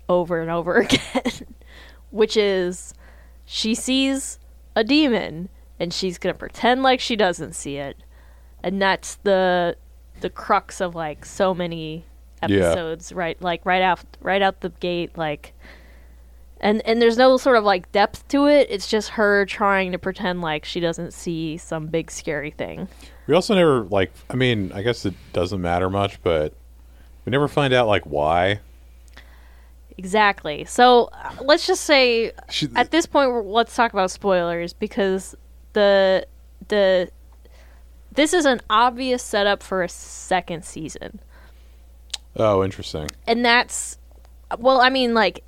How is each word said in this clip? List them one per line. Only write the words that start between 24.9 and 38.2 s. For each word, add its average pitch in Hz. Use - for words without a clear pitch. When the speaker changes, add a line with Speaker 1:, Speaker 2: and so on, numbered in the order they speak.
Speaker 2:
it 92
doesn't 90
matter 87
much, 98
but 78
we 113
never 143
find 139
out, 123
like, 98
why. 82
Speaker 1:
Exactly. 190
So, 247
uh, -
let's 294
just 370
say 247
Speaker 2:
She -
Speaker 1:
at 254
this 320
point, 277
we're, 233
let's 226
talk 233
about 190
spoilers, 170
because 196
the, 196
the, 190
this 302